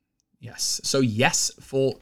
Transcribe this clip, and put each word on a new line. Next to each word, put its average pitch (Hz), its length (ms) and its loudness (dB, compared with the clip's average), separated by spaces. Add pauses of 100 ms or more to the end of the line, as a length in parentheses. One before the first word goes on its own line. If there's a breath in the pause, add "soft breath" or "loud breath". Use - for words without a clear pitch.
(400)
Yes. - 420 -6
So - 180 0
yes, 123 600 2
full, 135 420 -2